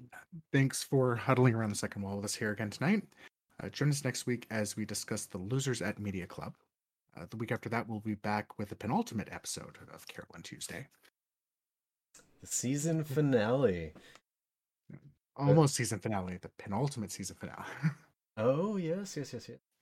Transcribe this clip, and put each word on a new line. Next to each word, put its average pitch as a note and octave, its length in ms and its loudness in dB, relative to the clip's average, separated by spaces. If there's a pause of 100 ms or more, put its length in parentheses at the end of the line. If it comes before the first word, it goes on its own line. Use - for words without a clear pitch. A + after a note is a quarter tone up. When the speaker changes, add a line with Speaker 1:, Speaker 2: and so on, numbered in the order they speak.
(520)
Speaker 1:
thanks C3+ 320 4
for B2+ 320 4
huddling B2+ 380 6
around A2+ 160 0
the G#2 60 -2
second G#2 260 -4
wall G2+ 160 -4
with G2+ 80 -4
us - 100 -2
here G#2+ 160 -2
again G#2 180 -4
tonight. F#3 340 2 (580)
Uh, F#2+ 80 -6
join C#3+ 200 2
us C#3+ 140 0
next B2+ 220 -2
week B2 240 -2
as G#2+ 260 -2
we G#2+ 100 -2
discuss G#2 400 -4
The - 120 -10
Losers B2 440 -2
at - 180 -4
Media F#2+ 280 -4
Club. - 260 -10 (640)
Uh, E2+ 120 -10
the A2+ 80 -10
week A2+ 140 -4
after A2+ 180 -4
that, A2+ 180 -2
we'll A2 120 -6
be G#2+ 160 -4
back G#2 440 -2
with G#2 100 -4
the G#2+ 60 -8
penultimate B2+ 560 -2
episode - 460 -10 (160)
of - 140 -18
Carol - 280 -14
and E2 100 -16
Tuesday. - 420 -10 (1500)
Speaker 2:
The - 60 -18
season D3+ 560 0
finale. B2 880 4 (1400)
Speaker 1:
Almost C#3+ 400 8
Speaker 2:
Uh, - 20 -2
Speaker 1:
season A2 220 0
finale, F#2 380 -2
the G2 120 -12
penultimate A2 600 -2
season - 240 -8
finale. - 300 -12 (180)
<laughs> D3+ 140 0 (420)
Speaker 2:
Oh, D#3 380 2
yes, F3+ 400 -2
yes, C#3 160 -6
yes, A#2 160 -10
yes. C3 80 -14 (240)